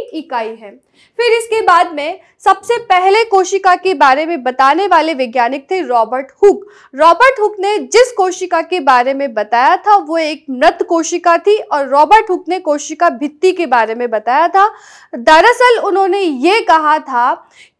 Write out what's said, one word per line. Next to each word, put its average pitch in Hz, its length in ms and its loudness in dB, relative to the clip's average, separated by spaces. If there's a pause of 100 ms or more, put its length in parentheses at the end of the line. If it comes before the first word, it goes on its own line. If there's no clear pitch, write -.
(140)
इकाई 233 460 -10
है। 208 100 -20 (480)
फिर 466 200 0
इसके 453 240 -4
बाद 349 320 0
में 302 260 -8 (240)
सबसे 403 340 0
पहले 392 460 2
कोशिका 381 520 0
के 370 180 -2
बारे 285 320 2
में 330 160 -6
बताने 269 440 0
वाले 320 280 0
वैज्ञानिक 254 560 -4
थे 381 100 -2
रॉबर्ट 247 500 -4 (120)
हुक। 392 240 4 (280)
रॉबर्ट 339 460 4
हुक 427 200 -2
ने 403 180 -2
जिस 415 340 2
कोशिका 359 500 -2
के 349 180 -6
बारे 262 340 2
में 277 200 -6
बताया 240 420 0
था 403 200 2
वो 330 220 -2
एक 311 320 -6
मृत 269 280 0 (100)
कोशिका 339 500 0
थी 403 180 0
और 285 320 -4
रॉबर्ट 302 420 4
हुक 359 180 -4
ने 359 120 -4
कोशिका 311 480 -2
भित्ति 294 440 -2
के 349 140 -4
बारे 226 280 0
में 240 160 -6
बताया 240 380 0
था। 392 200 2 (460)
दरअसल 415 640 4
उन्होंने 381 420 -2
ये 339 400 0
कहा 311 380 2
था 269 340 -2 (480)